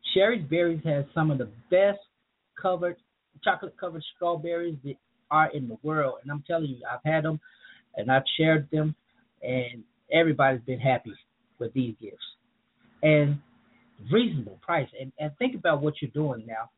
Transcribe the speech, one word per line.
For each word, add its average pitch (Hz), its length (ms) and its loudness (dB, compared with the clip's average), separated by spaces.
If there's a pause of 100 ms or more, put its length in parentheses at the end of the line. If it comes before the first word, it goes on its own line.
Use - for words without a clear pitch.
(140)
Sherry's 196 360 4
Berries 165 360 0
has 143 280 0
some 156 180 2
of 135 80 0
the 113 100 -6 (200)
best 196 300 4 (600)
covered, 180 360 -2 (460)
chocolate-covered 175 600 -4 (120)
strawberries 170 680 -4
that 139 100 -8 (340)
are 156 220 4
in 139 160 -6
the 113 160 -8
world. 147 380 -2
And 135 100 -10
I'm 147 160 -8
telling 165 220 -2
you, 127 100 -8 (100)
I've 123 140 -8
had 156 200 2
them, 156 160 -2 (560)
and 110 160 -2
I've 131 120 4 (140)
shared 160 340 4
them, 156 240 0 (480)
and 123 400 -6 (280)
everybody's 139 500 4
been 127 180 -6
happy 120 340 0 (460)
with 117 140 -6
these 123 280 -2
gifts. 104 160 -16 (840)
And 147 360 4 (720)
reasonable 156 500 0
price. 160 280 -2 (100)
And, 131 200 -12
and 151 180 -4
think 254 180 -2
about 160 260 2
what 151 200 0
you're 131 100 -6
doing 135 360 -2
now. 113 300 -10